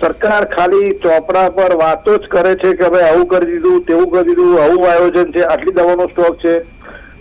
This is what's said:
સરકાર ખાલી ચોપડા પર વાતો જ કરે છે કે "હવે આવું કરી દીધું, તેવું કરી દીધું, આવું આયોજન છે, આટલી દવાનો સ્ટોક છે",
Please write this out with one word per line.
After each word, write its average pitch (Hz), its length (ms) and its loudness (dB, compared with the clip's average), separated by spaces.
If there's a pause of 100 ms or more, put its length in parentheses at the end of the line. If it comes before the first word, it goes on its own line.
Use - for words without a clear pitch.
સરકાર 208 440 -2
ખાલી 196 460 0
ચોપડા 180 580 0
પર 180 280 0
વાતો 160 400 0
જ 202 120 -8
કરે 185 260 0
છે 185 220 0
કે 175 80 -2
"હવે 175 180 2
આવું 170 240 2
કરી 175 260 -2
દીધું, 349 300 0
તેવું 339 280 0
કરી 185 140 0
દીધું, 175 380 2
આવું 180 280 2
આયોજન 170 420 0
છે, 175 100 -2
આટલી 165 300 -2
દવાનો 175 340 0
સ્ટોક 170 300 -2
છે", 170 220 -2 (640)